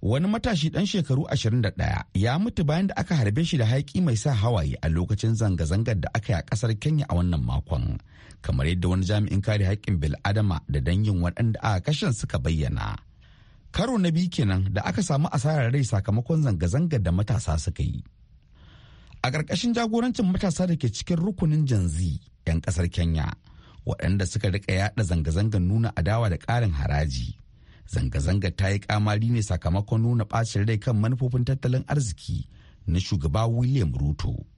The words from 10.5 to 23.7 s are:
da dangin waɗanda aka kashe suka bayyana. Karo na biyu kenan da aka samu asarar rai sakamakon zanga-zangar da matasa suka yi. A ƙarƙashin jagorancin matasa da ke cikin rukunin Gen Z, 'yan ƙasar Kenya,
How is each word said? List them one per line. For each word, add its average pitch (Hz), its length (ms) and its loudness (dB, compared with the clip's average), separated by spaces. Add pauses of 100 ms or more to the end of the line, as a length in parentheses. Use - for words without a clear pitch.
da 69 120 0
dangin 92 420 0
waɗanda 107 400 0
aka 101 180 0 (120)
kashe 151 200 -2
suka - 300 -4
bayyana. 71 560 -2 (720)
Karo 240 260 -2
na 180 140 4
biyu 170 180 2
kenan 98 460 0
da - 80 -2
aka 202 240 -2
samu 147 240 2
asarar 135 420 0
rai 139 140 2
sakamakon 113 560 0
zanga-zangar 120 580 0
da 85 140 2
matasa 98 420 0
suka - 280 -4
yi. 65 180 -4 (1200)
A 131 80 0
ƙarƙashin 156 420 -2
jagorancin 233 540 0
matasa 185 400 0
da 175 80 2
ke 123 160 -2
cikin - 320 -4
rukunin 165 420 0
Gen 110 240 2
Z, 80 300 -2 (260)
'yan 82 160 0
ƙasar 87 300 -2
Kenya, 80 400 0 (560)